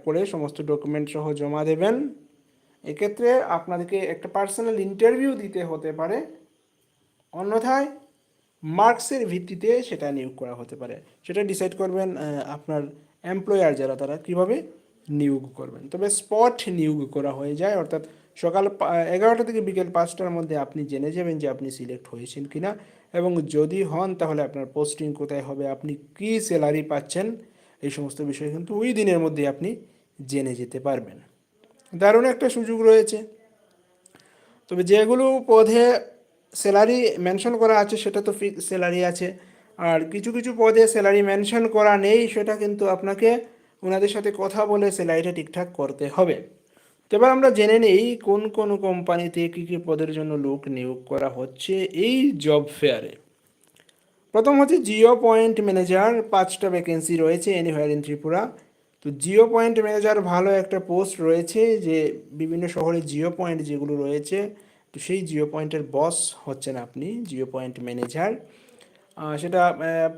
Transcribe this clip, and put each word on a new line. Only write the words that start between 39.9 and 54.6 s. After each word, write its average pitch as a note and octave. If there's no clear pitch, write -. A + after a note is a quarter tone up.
কিছু G3+
কিছু A#3+
পদে A3
স্যালারি G3+
মেনশন G#3
করা G#3+
নেই, G#3+
সেটা G#3+
কিন্তু G#3
আপনাকে G3
ওনাদের F#3+
সাথে G#3
কথা G3
বলে G3+
স্যালারিটা E3+
ঠিকঠাক E3+
করতে C#3
হবে। F3+
তো G#3
এবার B3+
আমরা C4
জেনে G#3+
নেই A3+
কোন G#3
কোন G#3
কোম্পানিতে F3
কী E3+
কী F3
পদের D#3+
জন্য D#3
লোক C#3
নিয়োগ B2+
করা C3+
হচ্ছে C3
এই A#3+
জব D3+
ফেয়ারে। B2+
প্রথম C#4